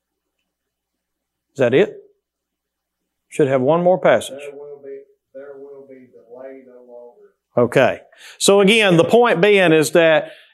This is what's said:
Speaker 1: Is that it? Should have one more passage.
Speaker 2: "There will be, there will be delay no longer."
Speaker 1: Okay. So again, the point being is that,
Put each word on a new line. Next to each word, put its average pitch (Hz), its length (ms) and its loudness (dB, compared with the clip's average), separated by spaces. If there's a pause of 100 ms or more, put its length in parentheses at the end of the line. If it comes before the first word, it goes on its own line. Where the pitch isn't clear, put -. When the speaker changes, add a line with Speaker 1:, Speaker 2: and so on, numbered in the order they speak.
(1500)
Speaker 1:
Is - 60 -20
that 123 160 0
it? 196 280 -2 (1300)
Should 143 200 -2
have 135 120 0
one 156 220 0
more 180 180 0
passage. 131 400 -2
Speaker 2:
"There - 160 -18
will 143 260 -20
be, 139 160 -18 (360)
there 139 220 -20
will 139 320 -20
be 127 220 -20
delay 123 560 -20
no 123 240 -20
longer." 120 440 -20 (220)
Speaker 1:
Okay. 120 440 0 (380)
So 202 220 2
again, 202 360 2
the 165 80 4
point 220 360 2
being 190 320 2
is 156 200 0
that, 165 400 2 (220)